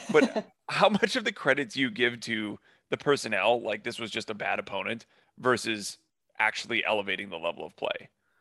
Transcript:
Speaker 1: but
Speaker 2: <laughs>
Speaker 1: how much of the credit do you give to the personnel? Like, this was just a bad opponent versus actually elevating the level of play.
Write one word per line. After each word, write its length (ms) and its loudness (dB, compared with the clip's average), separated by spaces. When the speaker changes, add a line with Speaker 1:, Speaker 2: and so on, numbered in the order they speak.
Speaker 1:
but 340 4
Speaker 2:
<laughs> 120 -20
Speaker 1:
how 200 6
much 260 2
of 80 -2
the 80 -2
credit 400 0
do 80 -4
you 100 2
give 320 0
to 380 -4
the 80 -2
personnel? 640 2
Like, 220 -4
this 160 -6
was 120 -8
just 180 -6
a 40 -4
bad 260 -4
opponent 460 -6
versus 580 0
actually 440 0
elevating 460 -2
the 80 -8
level 280 -4
of 100 -14
play. 340 -6